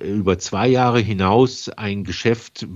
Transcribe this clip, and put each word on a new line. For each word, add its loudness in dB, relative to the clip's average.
über 0
zwei -2
Jahre 4
hinaus 2
ein -6
Geschäft -4